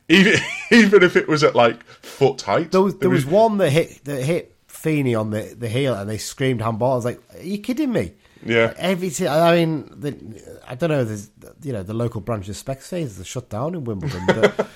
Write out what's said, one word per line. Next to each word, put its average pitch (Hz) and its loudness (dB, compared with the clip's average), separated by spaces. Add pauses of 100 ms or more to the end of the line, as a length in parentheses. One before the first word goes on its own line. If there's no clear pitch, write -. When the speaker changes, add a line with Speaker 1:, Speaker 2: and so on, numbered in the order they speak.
Speaker 1:
even, 185 6 (140)
<laughs> - -12
even 208 8
if 180 4
it - 2
was 151 0
at, 131 2
like, 117 4
foot - -2
height. 139 -2
Speaker 2:
There 190 4
was, 196 0
there - -18
Speaker 1:
There 185 2
Speaker 2:
was 170 2
Speaker 1:
was 139 -6
Speaker 2:
one 214 4
that 175 2
hit, - -2
that 139 -6
hit 160 -4 (120)
Feeney 143 -2
on 107 -2
the, 107 -8
the 117 -8
heel 127 -2
and 98 -8
they 110 -8
screamed 131 -4
handball. 117 -2
I 127 0
was 113 -4
like, 120 -6 (140)
"Are 85 -18
you 196 -8
kidding 254 -4
me?" 107 -4 (320)
Speaker 1:
Yeah. 113 2
Speaker 2:
Every 185 -4
ti-, 175 -4
I 165 4
mean, 160 -2 (100)
the, - -12
I 123 -12
don't 160 -2
know, 139 0
there's, 104 -8 (320)
you 147 -8
know, 101 -6
the 104 -10
local 113 -4
branch 101 -8
of 101 -10
Specsavers 139 -10
is 95 -16
shut - -12
down 139 -6
in 156 -8
Wimbledon, 107 -6
but 202 0